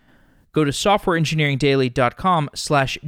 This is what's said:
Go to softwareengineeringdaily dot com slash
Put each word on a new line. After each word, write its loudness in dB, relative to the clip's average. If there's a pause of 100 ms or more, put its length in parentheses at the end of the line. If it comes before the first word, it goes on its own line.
(500)
Go 2
to -2
softwareengineeringdaily 0
dot 0
com 0
slash -2